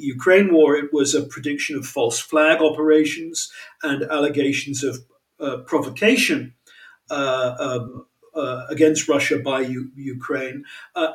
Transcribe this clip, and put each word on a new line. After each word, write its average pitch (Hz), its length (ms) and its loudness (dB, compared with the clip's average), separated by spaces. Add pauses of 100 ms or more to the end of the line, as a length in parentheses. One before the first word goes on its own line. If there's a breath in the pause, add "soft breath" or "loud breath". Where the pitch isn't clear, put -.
(160)
Ukraine 185 380 6
war, 151 220 8
it 143 180 -4
was 143 220 2
a 143 80 0
prediction 143 540 -6
of 123 80 -10
false - 340 -2
flag 156 420 2
operations 156 880 2 (300 loud breath)
and 143 220 -4
allegations 143 800 -2
of, 123 160 -4 (400)
uh, 135 260 -6
provocation, 151 880 0 (560 loud breath)
uh, 131 500 -2
um, 127 460 -6 (300)
uh, 127 340 -6
against 151 380 2
Russia 143 320 0
by 131 220 -2
U-, 127 340 -6
Ukraine. 135 680 -8 (320 loud breath)
Uh, 160 200 -2